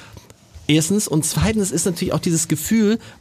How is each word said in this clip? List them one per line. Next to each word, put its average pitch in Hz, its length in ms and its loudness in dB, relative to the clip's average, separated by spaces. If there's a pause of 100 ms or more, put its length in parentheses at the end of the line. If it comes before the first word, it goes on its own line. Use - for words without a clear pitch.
(680)
Erstens. 160 400 2
Und 156 160 0
zweitens 196 480 0
ist 165 140 -2
natürlich 180 260 -2
auch 165 80 0
dieses 165 260 0
Gefühl, 220 520 2 (220)